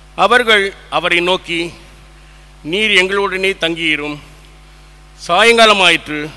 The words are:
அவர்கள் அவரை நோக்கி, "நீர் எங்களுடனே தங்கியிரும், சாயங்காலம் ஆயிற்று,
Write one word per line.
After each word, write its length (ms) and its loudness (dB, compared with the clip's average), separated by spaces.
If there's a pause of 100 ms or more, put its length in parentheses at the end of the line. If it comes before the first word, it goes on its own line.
(160)
அவர்கள் 580 2 (160)
அவரை 300 0
நோக்கி, 540 -4 (880)
"நீர் 280 -2
எங்களுடனே 720 -2
தங்கியிரும், 580 -4 (960)
சாயங்காலம் 640 4
ஆயிற்று, 560 -2